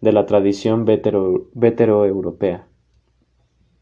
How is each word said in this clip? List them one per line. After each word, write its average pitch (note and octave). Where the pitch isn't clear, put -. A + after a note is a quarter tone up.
de A2
la G#2
tradición G#2
vetero-, G2+
veteroeuropea. G2+